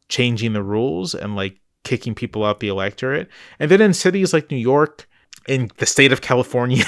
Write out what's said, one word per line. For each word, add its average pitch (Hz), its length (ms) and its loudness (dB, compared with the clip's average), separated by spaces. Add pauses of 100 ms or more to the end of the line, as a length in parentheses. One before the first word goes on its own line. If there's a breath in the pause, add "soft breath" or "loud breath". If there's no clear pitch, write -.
changing 117 440 -2
the 104 100 -2
rules 131 520 -2
and, 104 200 -8
like, 98 220 -6 (260)
kicking 120 320 -4
people 107 300 -6
out 104 160 0
the 107 80 -4
electorate. 101 600 -4 (300 loud breath)
And 151 120 -2
then 196 100 6
in 202 140 6
cities 185 380 0
like 156 180 0
New 143 80 -4
York, 135 500 0 (400)
in 131 300 -2
the 120 80 -2
state 139 260 6
of 120 80 2
California, 123 680 0